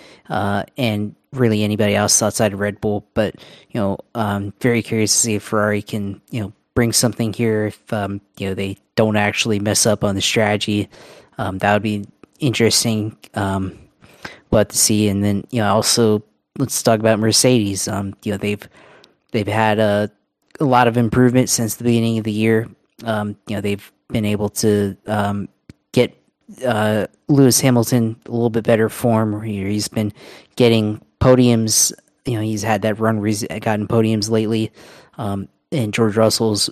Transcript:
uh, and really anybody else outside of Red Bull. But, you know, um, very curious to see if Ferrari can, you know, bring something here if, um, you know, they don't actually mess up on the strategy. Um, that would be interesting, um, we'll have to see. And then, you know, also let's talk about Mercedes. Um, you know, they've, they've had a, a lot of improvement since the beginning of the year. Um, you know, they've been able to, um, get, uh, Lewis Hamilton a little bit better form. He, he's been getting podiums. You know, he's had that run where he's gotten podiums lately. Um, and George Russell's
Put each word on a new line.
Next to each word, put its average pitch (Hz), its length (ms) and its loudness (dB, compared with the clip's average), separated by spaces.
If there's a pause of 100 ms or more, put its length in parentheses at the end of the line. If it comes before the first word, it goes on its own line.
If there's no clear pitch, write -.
(300)
uh, 101 340 -2 (140)
and 107 380 -2 (180)
really 110 300 2
anybody 104 320 2
else 104 260 2
outside 104 320 0
of 98 60 -8
Red 101 200 -4
Bull. 104 340 -4
But, 107 220 -2 (340)
you 117 100 -6
know, 98 180 -2 (180)
um, 101 460 -4
very 117 200 2
curious 110 320 -2
to - 60 2
see 110 160 0
if 98 80 -6
Ferrari 104 380 0
can, 101 480 -8
you 120 120 -6
know, 95 120 -8 (200)
bring 117 200 2
something 113 400 -2
here 107 320 0
if, - 260 -10
um, 101 300 -4 (160)
you 98 100 -8
know, 95 60 -4
they 98 240 -6 (180)
don't 107 220 2
actually 104 420 0
mess 104 260 0
up 104 180 2
on 101 120 0
the 98 60 -2
strategy. 104 640 0 (500)
Um, 101 200 -6
that 104 160 0
would 104 80 2
be 104 240 -4 (340)
interesting, 110 800 0 (160)
um, 98 460 -4 (720)
we'll 110 80 4
have 101 80 2
to - 100 -8
see. 107 300 2
And 101 160 0
then, 101 260 0
you 123 100 -4
know, 101 140 2
also 107 500 2 (360)
let's - 240 -4
talk 113 160 4
about 110 180 2
Mercedes. 110 720 2
Um, 101 360 -6
you 107 80 -4
know, 98 60 -4
they've, 104 240 -4 (720)
they've 104 160 -2
had 107 320 2
a, 104 320 0 (480)
a 151 60 0
lot 123 220 4
of 113 100 0
improvement 123 520 2
since 113 260 -2
the - 80 -12
beginning 113 360 0
of 107 60 -6
the 110 60 -2
year. 110 380 0 (340)
Um, 104 340 -4 (100)
you 107 80 -6
know, 101 60 -6
they've 101 300 -6 (180)
been 110 160 -2
able 104 240 -2
to, 101 460 0 (120)
um, 101 420 -4 (440)
get, 120 220 2 (480)
uh, 107 440 0 (200)
Lewis 135 320 6
Hamilton 117 680 0
a - 40 -14
little 117 200 0
bit 110 140 -2
better 113 220 4
form. 110 540 0
He, 104 240 -6
he's 104 220 -2
been 107 260 -4 (420)
getting 110 480 2 (160)
podiums. 120 720 4 (340)
You 123 100 -2
know, 107 60 -4
he's 110 200 -4
had 107 220 0
that 107 160 -2
run 110 180 2
where 104 120 -2
he's 104 160 -2 (160)
gotten 107 260 -2
podiums 110 420 0
lately. 110 420 0 (460)
Um, 101 320 -6 (220)
and 113 220 -4
George 110 220 0
Russell's 110 560 2